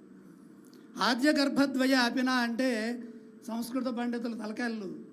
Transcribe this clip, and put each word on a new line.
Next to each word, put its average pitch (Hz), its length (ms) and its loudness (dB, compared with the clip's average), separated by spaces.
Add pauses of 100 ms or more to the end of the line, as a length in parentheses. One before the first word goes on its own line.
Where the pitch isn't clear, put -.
(1000)
ఆద్య 240 320 4
గర్భద్వయే 269 640 4
అపిన 254 360 2
అంటే 240 720 0 (460)
సంస్కృత 233 360 -4
పండితులు 240 500 -4
తలకాయలు 214 600 -6 (160)